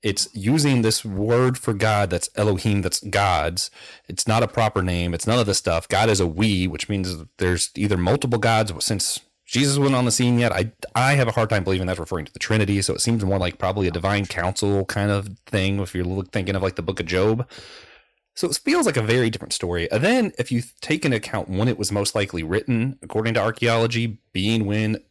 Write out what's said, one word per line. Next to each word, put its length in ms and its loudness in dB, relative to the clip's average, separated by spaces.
It's 300 -2
using 480 2
this 240 0
word 540 0
for 160 -2
God 340 2
that's 260 -2
Elohim, 460 2
that's 200 -2
God's. 720 0
It's 180 -6
not 160 4
a 60 0
proper 340 0
name. 300 0
It's 140 -4
none 120 2
of 80 2
this 120 0
stuff. 280 0
God 220 4
is 120 4
a 60 2
we, 400 2
which 220 -6
means 360 -4
there's 400 0
either 220 0
multiple 400 2
gods, 340 2
since 360 -4
Jesus 320 0
wasn't 180 2
on 80 2
the 60 2
scene 300 2
yet. 120 2
I, 200 -2
I 180 4
have 140 4
a 40 -2
hard 180 0
time 140 2
believing 220 0
that's 140 -2
referring 240 -6
to 80 -18
the 80 -18
Trinity, 420 2
so 120 -2
it 60 -6
seems 240 0
more 140 2
like 200 -2
probably 280 0
a 60 0
divine 340 0
council 600 -2
kind 260 -2
of 340 -4
thing 320 0
if 160 -6
you're 100 -2
look-, 280 -4
thinking 240 -2
of, 60 0
like, 120 0
the 80 -6
book 160 -4
of 80 -4
Job. 420 2
So 140 -2
it 160 -2
feels 220 2
like 100 2
a 60 2
very 280 2
different 220 -8
story. 380 -2
And 120 0
then 360 2
if 120 -4
you 120 0
take 240 -2
into 120 2
account 320 -4
when 200 0
it 100 -2
was 140 -4
most 220 -2
likely 280 -2
written, 600 -2
according 320 -2
to 60 4
archaeology, 800 0
being 340 0
when 320 0